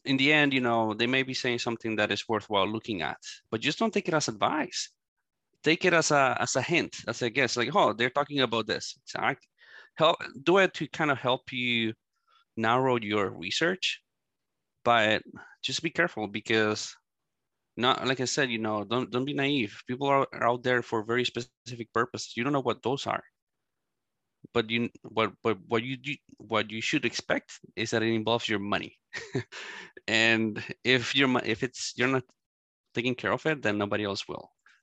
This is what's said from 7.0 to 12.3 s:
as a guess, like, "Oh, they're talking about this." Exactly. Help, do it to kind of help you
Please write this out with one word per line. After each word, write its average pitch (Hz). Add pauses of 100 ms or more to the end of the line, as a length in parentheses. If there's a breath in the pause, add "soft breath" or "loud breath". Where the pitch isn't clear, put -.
as 117
a 123
guess, 120
like, 120
"Oh, 143
they're 117
talking 143
about 113
this." -
Exactly. - (480 loud breath)
Help, 160 (260)
do 175
it 185
to 156
kind 151
of 127
help 131
you 120 (640)